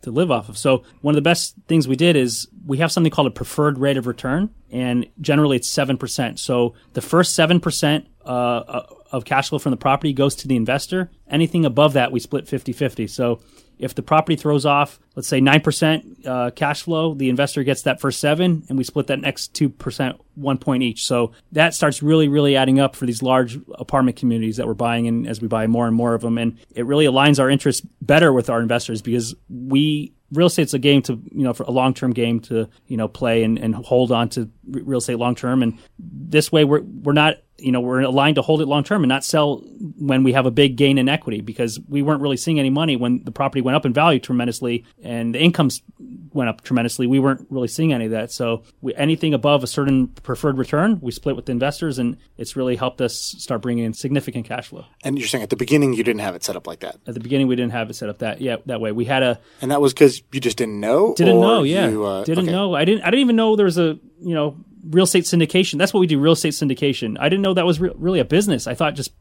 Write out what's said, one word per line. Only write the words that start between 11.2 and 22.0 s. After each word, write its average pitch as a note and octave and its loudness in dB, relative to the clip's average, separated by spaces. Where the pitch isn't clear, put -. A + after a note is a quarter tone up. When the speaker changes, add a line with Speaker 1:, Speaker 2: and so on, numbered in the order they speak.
Speaker 1:
Anything E3 2
above C#3 4
that, C3 2
we B2+ -4
split - -8
fifty C3 -6
fifty. A#2 -4
So A#2+ -4
if - -8
the - -6
property D#3 2
throws D3 0
off, C#3+ 0
let's C3 -10
say C#3 0
nine C#3 6
percent, - -2
uh, B2 -2
cash D3 -4
flow, D#3+ -2
the C3+ -2
investor C#3 0
gets C3+ -2
that C3 -2
first C3 -2
seven, D#3+ 0
and C3+ -2
we C3 0
split - -4
that C3+ -2
next - -6
two D3 0
percent, C3+ -6
one C#3 -4
point C3 -2
each. A#2 -4
So A#2+ -2
that E3 2
starts D3 0